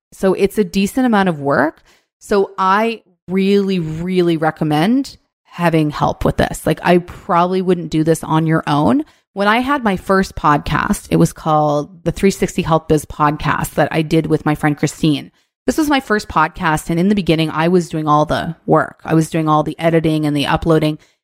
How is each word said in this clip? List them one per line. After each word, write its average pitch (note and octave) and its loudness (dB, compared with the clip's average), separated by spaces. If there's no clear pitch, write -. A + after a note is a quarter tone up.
So F#3+ 0
it's - -2
a G#3+ 2
decent G3 -2
amount G3+ 2
of D#3 -4
work. C#3+ 0
So G3 -2
I G#3 0
really, F#3+ 0
really E3+ -2
recommend D#3+ 0
having D#3+ 0
help - -2
with - 0
this. - -4
Like, D#3+ 0
I F3+ 4
probably F3+ -2
wouldn't F3 -2
do D#3 0
this D#3+ 0
on D#3+ 0
your D#3+ 0
own. E3+ 0
When G3+ -2
I G#3+ 2
had C4 -2
my G3+ 0
first F#3+ 0
podcast, D#3 0
it E3 0
was E3 4
called D3+ -2
the E3+ -2
three G3 0
sixty F#3+ -4
Health D#3+ 0
Biz D#3 2
Podcast - -2
that D#3+ 0
I E3 -2
did D#3 0
with D#3 0
my D3+ 0
friend D3 -2
Christine. D3+ -2
This - -2
was D#4 2
my C#4+ 2
first G#3+ -4
podcast. D#3+ -2
And E3+ 4
in F#3 4
the G#3+ 4
beginning, D#3+ 0
I D#3+ -2
was F3 2
doing D#3 -6
all D3+ 4
the D#3 -4
work. - 0
I - -2
was D#3+ 2
doing D#3+ -2
all D3+ 2
the D3+ -8
editing D#3+ 0
and D3 -2
the C#3 0
uploading. D#3 0